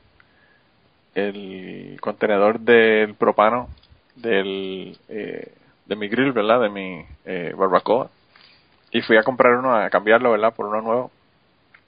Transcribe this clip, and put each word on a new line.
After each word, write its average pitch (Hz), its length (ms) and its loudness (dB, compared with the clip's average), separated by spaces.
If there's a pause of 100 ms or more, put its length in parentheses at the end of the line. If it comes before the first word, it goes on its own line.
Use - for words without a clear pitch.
(1160)
el 95 840 -10
contenedor 107 580 0
del 110 560 4
propano 110 540 2 (460)
del, 98 840 -4 (120)
eh, - 440 -12 (320)
de 101 100 -8
mi 104 120 -8
grill, 127 260 0
¿verdad? 113 280 2
De 107 80 0
mi, 95 360 -10 (200)
eh, 87 320 -8
barbacoa. 95 520 0 (840)
Y 113 100 0
fui 110 160 4
a 110 60 6
comprar 123 320 4
uno, 127 180 0
a 101 160 0
cambiarlo, 113 420 4
¿verdad? 110 220 2
Por 107 140 -8
uno 107 140 -4
nuevo. 120 300 -4 (760)